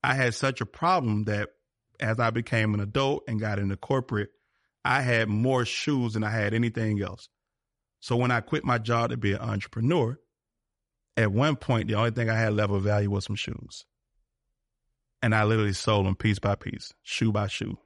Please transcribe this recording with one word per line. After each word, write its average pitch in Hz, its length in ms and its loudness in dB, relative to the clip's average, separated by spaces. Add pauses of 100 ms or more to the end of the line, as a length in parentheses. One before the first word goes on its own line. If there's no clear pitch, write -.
I 127 100 2
had 123 200 2
such 135 260 -2
a 117 60 -4
problem 127 580 0
that 104 260 -4 (480)
as 113 220 0
I 117 100 4
became 113 440 0
an 104 60 0
adult 135 460 0
and 110 140 -2
got 104 180 -2
into 98 200 -2
corporate, 123 500 -2 (560)
I 131 160 2
had 117 300 2
more 123 340 2
shoes 123 480 0
than 107 100 -2
I 107 80 -2
had 107 220 0
anything 110 480 0
else. 95 300 -8 (680)
So - 160 -4
when 123 160 2
I 117 120 0
quit - 200 -4
my 120 140 0
job 117 320 0
to 120 80 -2
be 104 160 0
an - 80 -2
entrepreneur, 117 760 0 (1000)
at 110 160 4
one 135 240 2
point, 117 320 0
the 110 60 0
only 113 160 2
thing 113 180 -2
I 110 80 0
had 113 160 2
left 104 220 2
of 98 80 2
value 104 280 2
was 98 140 0
some 104 120 -6
shoes. - 500 -10 (1400)
And 113 120 2
I 110 100 4
literally 107 280 2
sold 101 340 2
them 95 80 2
piece 104 240 0
by 101 180 0
piece, - 360 -12 (100)
shoe - 300 0
by 104 140 0
shoe 101 400 -6